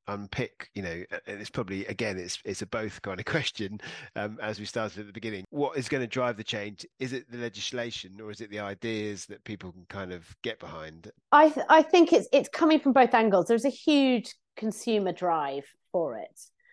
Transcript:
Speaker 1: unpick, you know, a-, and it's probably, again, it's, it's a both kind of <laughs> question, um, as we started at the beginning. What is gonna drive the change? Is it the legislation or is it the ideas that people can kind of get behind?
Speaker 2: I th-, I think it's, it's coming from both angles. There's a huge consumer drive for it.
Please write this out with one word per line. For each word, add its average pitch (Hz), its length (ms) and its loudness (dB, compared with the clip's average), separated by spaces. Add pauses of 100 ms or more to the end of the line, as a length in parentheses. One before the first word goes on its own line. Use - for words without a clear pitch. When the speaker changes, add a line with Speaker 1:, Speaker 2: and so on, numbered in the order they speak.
Speaker 1:
unpick, 101 680 -8
you 101 80 -6
know, 87 280 -8
a-, 87 200 -10
and 104 100 -12
it's - 80 -14
probably, 98 380 -6
again, 101 320 -4
it's, 90 260 -8
it's 98 160 -6
a - 60 -8
both 110 340 -8
kind 95 180 -8
of - 60 -12
<laughs> - 120 -2
question, 120 440 -6 (340)
um, 110 240 -6
as 104 200 -6
we 104 60 -12
started 107 340 -6
at 104 80 -14
the 101 60 -20
beginning. 98 360 -8
What 143 260 -4
is 131 140 -4
gonna 131 160 -2
drive 120 320 -2
the 107 60 -10
change? 104 420 -8 (140)
Is 131 120 -6
it 123 200 -10
the 120 80 -12
legislation 110 800 -8
or 107 80 -12
is 104 100 -12
it 104 120 -14
the 104 80 -8
ideas 104 680 -6
that 104 180 -18
people 95 260 -12
can 87 180 -20
kind 95 240 -10
of 82 140 -14 (160)
get 113 160 -6
behind? 80 520 -14 (200)
Speaker 2:
I 302 180 8
th-, 302 200 -4
I 311 120 10
think 330 320 6
it's, 214 180 6
it's - 180 4
coming 311 300 4
from 262 140 4
both 247 220 6
angles. 196 320 4
There's 233 180 2
a 277 40 2
huge 262 640 2 (220)
consumer 214 540 0
drive 151 540 -2 (260)
for 147 260 0
it. - 220 -12 (340)